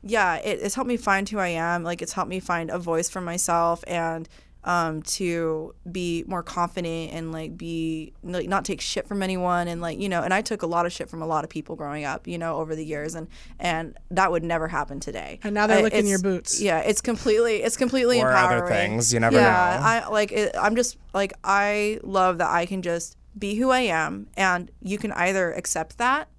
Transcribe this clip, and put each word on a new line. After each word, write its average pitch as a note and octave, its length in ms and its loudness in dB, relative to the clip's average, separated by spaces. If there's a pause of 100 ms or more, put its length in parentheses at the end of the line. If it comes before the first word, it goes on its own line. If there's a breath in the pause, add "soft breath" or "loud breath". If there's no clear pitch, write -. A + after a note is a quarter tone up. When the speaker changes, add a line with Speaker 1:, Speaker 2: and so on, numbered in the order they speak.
Speaker 1:
yeah, G3 320 2
it, G3 260 -2
it's G3+ 140 -2
helped A#3+ 120 -4
me A#3+ 100 0
find G3 300 2
who G#3+ 120 -4
I F#3 100 0
am. E3+ 340 -2
Like, E3+ 200 -4
it's F3 100 -8
helped F#3 160 -4
me F#3 100 -4
find E3+ 300 -4
a F3 80 -4
voice E3+ 320 -2
for F#3 100 -8
myself E3+ 680 0
and, E3 420 -4 (340 soft breath)
um, E3 380 0
to E3 720 -2 (180)
be F3 360 -4
more F3 160 -4
confident E3+ 720 -4
and, E3 180 -8
like, D#3+ 260 -10
be, D#3+ 640 -6
like, F3 260 -4
not F#3+ 160 0
take F#3+ 160 -4
shit - 280 -4
from G3+ 160 -2
anyone. F3+ 440 0
And, E3+ 140 -6
like, E3+ 180 -6
you G3+ 80 -4
know, F3 140 0
and F3+ 140 0
I G#3+ 60 2
took G#3+ 200 -4
a E3+ 60 -2
lot E3+ 180 2
of F3 80 -4
shit - 160 -8
from E3 140 -10
a - 40 -6
lot D3+ 160 0
of D#3 60 -10
people D#3+ 260 -10
growing D3 300 -8
up, C#3 220 -6
you F3 100 -6
know, E3 200 -4
over D#3+ 180 -4
the D#3 100 -8
years, D3+ 300 -6
and, D#3+ 120 -10 (320 loud breath)
and E3 380 -4 (140)
that F3+ 200 4
would E3 120 2
never E3 240 0
happen C#3+ 320 -4
today. D#2 440 -10
Speaker 2:
And G#3 120 -2
now G#3 100 4
they're G#3+ 140 6
Speaker 1:
I, - 20 6
Speaker 2:
licking G#3+ 200 4
Speaker 1:
it's, G3+ 80 4
Speaker 2:
your F#3+ 100 4
boots. F#3 420 0
Speaker 1:
yeah, F3 180 2
it's G3+ 220 2
completely, A3+ 600 2
it's A3+ 120 0
completely B3 460 4
Speaker 3:
Or - 100 6
other B3 260 6
Speaker 1:
empowering. A2 340 2
Speaker 3:
things. A2+ 200 2
You A#2 80 2
never - 160 6
Speaker 1:
Yeah, A#3+ 60 10 (380)
Speaker 3:
know. - 60 0
Speaker 1:
I, A3+ 240 2
like, G#3+ 220 2
it, G#3+ 300 0
I'm G#3+ 140 2
just, A#3+ 220 0 (160)
like, G3 200 0 (100)
I G#3 600 0
love F#3 340 2
that E3+ 140 2
I E3+ 160 2
can F#3+ 160 -4
just E3+ 340 -4 (200)
be G3+ 180 -4
who B3+ 160 2
I B3+ 80 6
am, F#3 480 0 (100)
and F3+ 320 2 (140)
you G3+ 160 -4
can G#3 140 -4
either F3+ 400 2
accept - 440 -6
that C4 420 0